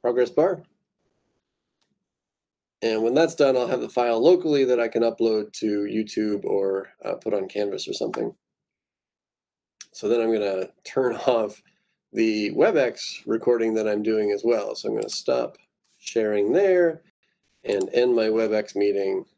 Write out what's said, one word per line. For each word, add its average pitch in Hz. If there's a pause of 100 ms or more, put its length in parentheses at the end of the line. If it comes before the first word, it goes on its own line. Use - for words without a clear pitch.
progress 123
bar. 170 (2250)
And 110
when 120
that's 160
done, 135
I'll 123
have 123
the 120
file 120
locally 160
that 123
I 117
can 113
upload 113
to -
YouTube 104
or, 98 (140)
uh, 95
put -
on 98
Canvas 101
or -
something. - (1600)
So -
then 117
I'm 113
gonna 101 (160)
turn 127
<laughs> -
off 113 (500)
the 107
WebEx 143
recording 113
that 107
I'm 104
doing 107
as 101
well. 107
So -
I'm 110
gonna 107
stop 64 (420)
sharing 107
there 180 (640)
and 98
end 123
my 113
WebEx 107
meeting 98 (140)